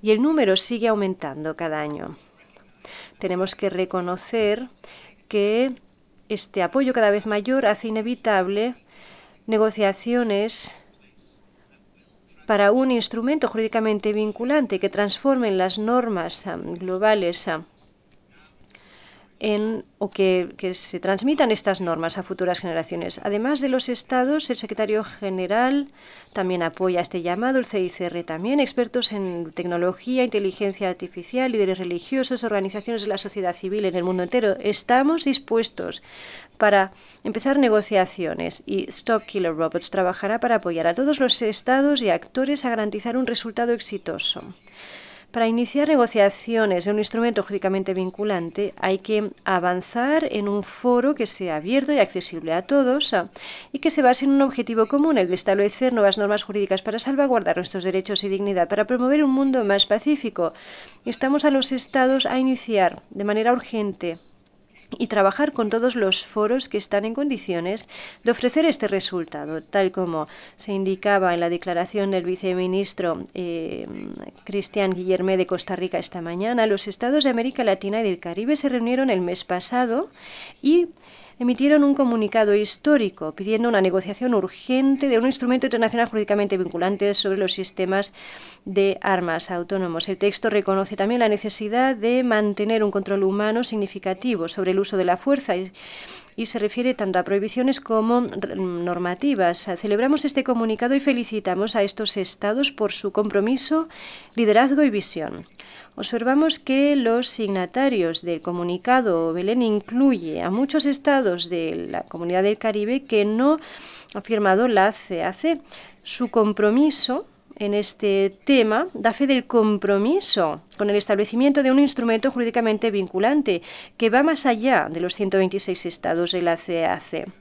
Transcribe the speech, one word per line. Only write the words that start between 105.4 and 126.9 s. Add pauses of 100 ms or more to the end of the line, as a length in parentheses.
Observamos
que
los
signatarios
del
comunicado,
Belén,
incluye
a
muchos
estados
de
la
Comunidad
del
Caribe
que
no (540)
ha
firmado
la
C
A
C. (340)
Su
compromiso (280)
en
este
tema (100)
da
fe
del
compromiso (140)
con
el
establecimiento
de
un
instrumento
jurídicamente
vinculante (340)
que
va
más
allá
de
los
ciento
veintiséis
estados
de
la
C
A